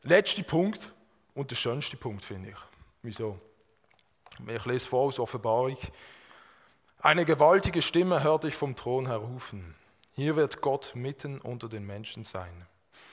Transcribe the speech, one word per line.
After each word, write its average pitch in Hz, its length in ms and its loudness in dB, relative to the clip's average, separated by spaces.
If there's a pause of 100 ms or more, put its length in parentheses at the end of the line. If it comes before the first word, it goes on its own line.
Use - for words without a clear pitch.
letzte 190 400 4
Punkt 185 500 0 (420)
und 139 160 -6
der 120 60 -6
schönste 127 400 -2
Punkt, 104 280 -8
finde 92 260 -10
ich. 98 60 -18 (460)
Wieso? 110 360 -6 (1080)
Ich 113 160 -6
lese 123 220 0
vor 131 180 2
aus 131 140 0
Offenbarung. 123 580 0 (1300)
„Eine 160 220 6
gewaltige 165 560 6
Stimme 175 420 2
hörte 156 260 2
ich 139 60 -4
vom 135 220 -4
Thron 131 300 -2
her 120 100 -2
rufen. 107 580 -10 (380)
Hier 147 240 0
wird 147 240 2
Gott 139 340 0
mitten 135 460 -8
unter 117 260 -8
den 107 200 -8
Menschen 107 380 -12
sein. 87 420 -10 (460)